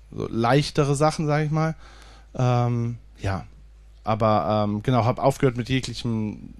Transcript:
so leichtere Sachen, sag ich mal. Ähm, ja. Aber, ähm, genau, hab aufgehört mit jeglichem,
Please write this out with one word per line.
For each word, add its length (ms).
so 200
leichtere 640
Sachen, 320
sag 160
ich 80
mal. 240
Ähm, 640
ja. 240
Aber, 600
ähm, 160
genau, 220
hab 160
aufgehört 380
mit 100
jeglichem, 920